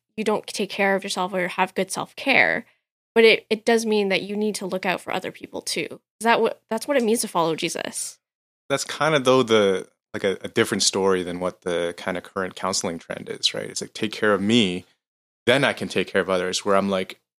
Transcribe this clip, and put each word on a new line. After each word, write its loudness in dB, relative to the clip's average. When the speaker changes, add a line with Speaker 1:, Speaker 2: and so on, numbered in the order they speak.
Speaker 1:
you -4
don't 0
take -6
care 0
of -4
yourself -4
or -2
have -2
good -2
self-care, 0
but 8
it, 6
it -2
does 2
mean 2
that 0
you -8
need -2
to -8
look -6
out -2
for -10
other -6
people -14
too. -6
Is -6
that 2
what, -2
that's -4
what 0
it 4
means 2
to -6
follow 0
Jesus. -8
Speaker 2:
That's -2
kind 0
of, 2
though, 6
the, 2
like, -4
a, 0
a -10
different 0
story 2
than -6
what -6
the -2
kind -4
of -8
current -6
counseling -4
trend -10
is, -4
right? -6
It's -8
like, -10
"Take -4
care 2
of 2
me, 2
then 4
I 2
can -6
take -2
care 2
of -2
others," 0
where 2
I'm 2
like, -4